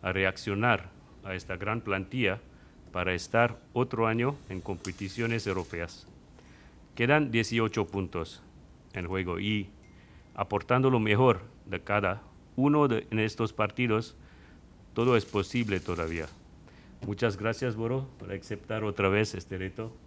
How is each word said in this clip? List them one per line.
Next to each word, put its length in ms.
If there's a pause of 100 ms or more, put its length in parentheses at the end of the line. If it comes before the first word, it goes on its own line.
a 120
reaccionar 760 (340)
a 100
esta 220
gran 240
plantilla 580 (540)
para 200
estar 460 (140)
otro 340
año 300 (100)
en 140
competiciones 840
europeas. 600 (880)
Quedan 360
dieciocho 540
puntos 560 (520)
en 120
juego 360
y, 280 (680)
aportando 540
lo 120
mejor 400 (240)
de 160
cada 400 (340)
uno 320
de, 240
en 80
estos 320
partidos, 640 (800)
todo 240
es 80
posible 560
todavía. 460 (760)
Muchas 300
gracias, 400
Boro, 320 (100)
por 140
aceptar 540
otra 240
vez 260
este 220
reto. 340 (160)